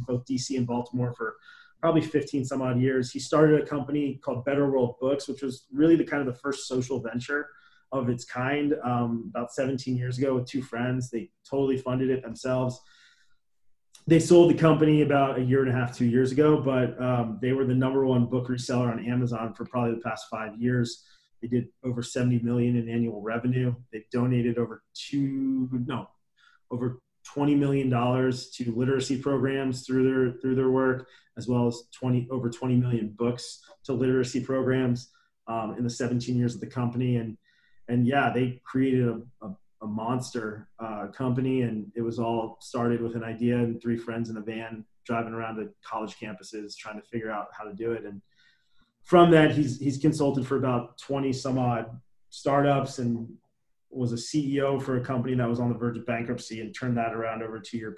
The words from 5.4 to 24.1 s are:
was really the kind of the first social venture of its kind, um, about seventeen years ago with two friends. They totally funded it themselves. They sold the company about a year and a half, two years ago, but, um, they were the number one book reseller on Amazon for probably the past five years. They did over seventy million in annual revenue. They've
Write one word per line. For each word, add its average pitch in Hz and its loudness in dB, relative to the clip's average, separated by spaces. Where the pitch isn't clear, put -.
was 127 -8
really 156 6
the 151 4
kind 143 -2
of 123 -4
the - -14
first - -6
social 127 -2
venture 120 -6
of 127 -2
its 120 -4
kind, 143 -2
um, 120 -2
about 120 -6
seventeen 131 -4
years 127 -4
ago 135 0
with 123 -2
two 127 -4
friends. 123 -4
They 110 -6
totally 135 0
funded 131 0
it 131 0
themselves. 127 -4
They 160 8
sold 170 10
the 131 4
company 151 6
about 139 2
a 127 0
year 131 4
and 131 0
a 120 2
half, 123 -2
two 123 0
years 127 4
ago, 151 6
but, 127 0
um, 120 0
they 127 0
were 135 2
the 127 2
number 131 2
one 123 4
book 127 -2
reseller 123 0
on 107 -4
Amazon 117 -2
for - -10
probably 117 -2
the 110 -6
past 110 -8
five 110 -8
years. 120 0
They 120 -8
did 120 0
over 120 -4
seventy 123 0
million 120 0
in 113 -2
annual 113 -2
revenue. 123 -2
They've 110 -10